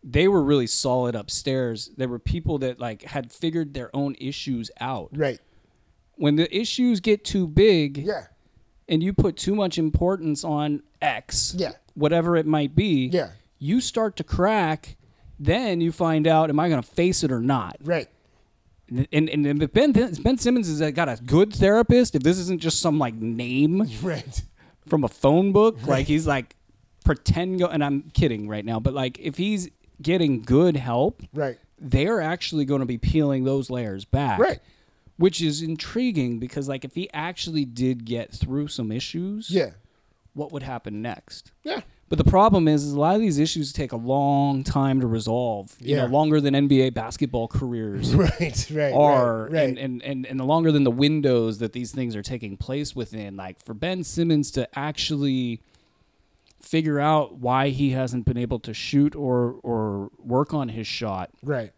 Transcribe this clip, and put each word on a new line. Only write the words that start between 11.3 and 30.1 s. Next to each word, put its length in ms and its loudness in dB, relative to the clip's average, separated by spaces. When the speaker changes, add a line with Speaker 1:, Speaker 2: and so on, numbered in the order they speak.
Speaker 2:
Yeah. 160 -4
Speaker 1:
whatever 440 2
it 100 0
might 260 0
be, 380 0
Speaker 2:
Yeah. 200 -4
Speaker 1:
you 220 0
start 340 -4
to 80 -10
crack. 720 -2
Then 420 0
you 100 0
find 340 0
out, 240 4
am 100 0
I 100 2
gonna 120 2
face 420 0
it 100 0
or 80 -2
not? 420 -2
Speaker 2:
Right. 240 -4
Speaker 1:
And, 220 -2
and, 340 2
and 160 0
if 120 -2
Ben, 180 4
Ben 460 2
Simmons 320 0
has 240 0
got 160 0
a 120 -6
good 320 4
therapist, 640 4
if 80 2
this 140 4
isn't 240 -4
just 180 -2
some, 180 2
like, 180 0
name 680 0
Speaker 2:
<laughs> 60 -10
Right. 400 -6
Speaker 1:
from 160 2
a 60 0
phone 420 2
book, 280 4
Speaker 2:
Right. 100 -8
Speaker 1:
like, 180 2
he's, 180 0
like, 300 -2
pretend 560 0
go, 80 4
and 160 0
I'm 200 -2
kidding 340 0
right 160 -6
now, 160 -4
but, 140 4
like, 260 0
if 160 -6
he's 340 -2
getting 400 4